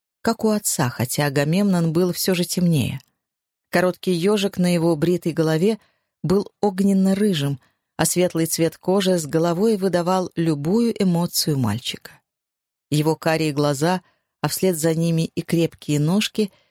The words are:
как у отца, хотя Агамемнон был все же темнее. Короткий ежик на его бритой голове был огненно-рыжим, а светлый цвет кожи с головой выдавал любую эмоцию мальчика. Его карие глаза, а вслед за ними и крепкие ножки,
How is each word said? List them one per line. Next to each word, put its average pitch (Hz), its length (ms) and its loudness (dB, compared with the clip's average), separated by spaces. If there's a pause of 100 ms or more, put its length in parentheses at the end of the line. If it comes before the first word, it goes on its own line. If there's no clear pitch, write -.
(220)
как 226 220 -2
у 220 60 4
отца, 180 400 0
хотя 147 360 -2
Агамемнон 165 680 0
был 175 200 0
все 185 220 -2
же 175 100 0
темнее. 165 560 0 (680)
Короткий 180 440 0
ежик 196 460 0
на 180 140 2
его 170 220 2
бритой 165 380 0
голове 160 480 0 (420)
был 185 380 0
огненно-рыжим, 190 1000 0 (380)
а 160 100 0
светлый 170 400 0
цвет 160 320 -2
кожи 185 400 0
с 156 80 -6
головой 170 500 0
выдавал 185 600 0
любую 165 680 0
эмоцию 170 560 0
мальчика. - 540 -4 (800)
Его 151 260 0
карие 160 340 0
глаза, 147 520 0 (380)
а 151 60 -4
вслед 180 320 -2
за 160 160 0
ними 165 400 -2
и 170 80 -6
крепкие 160 560 -2
ножки, 190 540 -2 (180)